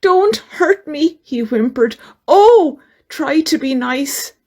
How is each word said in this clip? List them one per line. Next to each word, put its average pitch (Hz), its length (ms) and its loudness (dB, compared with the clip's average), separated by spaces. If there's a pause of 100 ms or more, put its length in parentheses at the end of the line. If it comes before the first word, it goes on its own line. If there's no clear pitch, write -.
Don't 381 360 0
hurt - 500 -4
me, 302 360 -4
he 240 160 -8
whimpered. 233 580 -2 (300)
Oh, 403 520 4 (300)
try 302 320 -4
to 320 160 -2
be 262 180 -4
nice. 254 580 -6 (140)